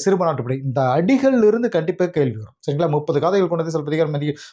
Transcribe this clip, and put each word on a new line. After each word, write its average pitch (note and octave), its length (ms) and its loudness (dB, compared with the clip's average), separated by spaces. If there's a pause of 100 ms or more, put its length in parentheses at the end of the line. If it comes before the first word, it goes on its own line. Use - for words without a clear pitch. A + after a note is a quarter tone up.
சிறுபானாற்று F3 360 0
படை. B2+ 220 -4
இந்த C3+ 180 -2
அடிகள்ல G#3+ 680 2
இருந்து A#3 220 2
கண்டிப்பா F3+ 360 -2
கேள்வி C3+ 320 -2
வரும். - 220 -14
சரிங்களா? D3+ 300 -2
முப்பது D3+ 300 0
காதைகள் F#3 280 2
கொண்டது E3 240 -4
சிலப்பதிகாரம், D3+ 420 -2
மணி-, D3 220 -4 (180)